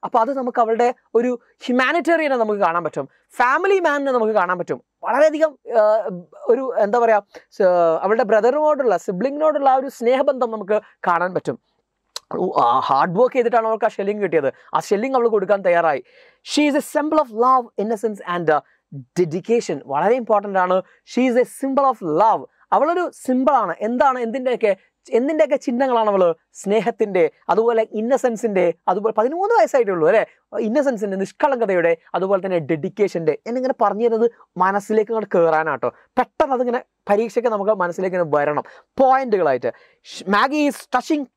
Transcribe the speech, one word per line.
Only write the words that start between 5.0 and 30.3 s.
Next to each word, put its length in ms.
വളരെയധികം, 440
ആ, 20
ഒരു, 100
എന്താ 180
പറയാ, 160
സ-, 160
അവളുടെ 260
ബ്രദറിനോടുള്ള, 680
സിബ്ലിങ്ങിനോടുള്ള 680
ആ 80
ഒരു 160
സ്നേഹബന്ധം 580
നമുക്ക് 220
കാണാൻ 280
പറ്റും. 200
ആ, 20
ഹാർഡ് 320
വർക്ക് 160
ചെയ്തിട്ടാണ് 340
അവൾക്ക് 180
ആ 80
ഷെല്ലിംഗ് 280
കിട്ടിയത്. 260
ആ 40
ഷെല്ലിംഗ് 300
അവൾ 160
കൊടുക്കാൻ 240
തയ്യാറായി. 320
She 180
is 120
a 40
symbol 280
of 60
love, 180
innocence 360
and, 240
uh, 20
dedication. 580
വളരെ 280
ഇമ്പോർട്ടന്റ് 440
ആണ്. 120
She 180
is 140
a 40
symbol 320
of 60
love. 220
അവളൊരു 280
സിമ്പിളാണ്. 500
എന്താണ്? 380
എന്തിൻ്റെയൊക്കെ, 460
എന്തിൻ്റെയൊക്കെ 460
ചിഹ്നങ്ങളാണ് 480
അവള്? 160
സ്നേഹത്തിൻ്റെ, 640
അതുപോലെ 320
ഇന്നസെൻസിൻ്റെ, 640
അതുപോലെ 280
പതിമൂന്ന് 400
വയസ്സായിട്ടേ 360
ഉള്ളൂ, 160
അല്ലേ? 120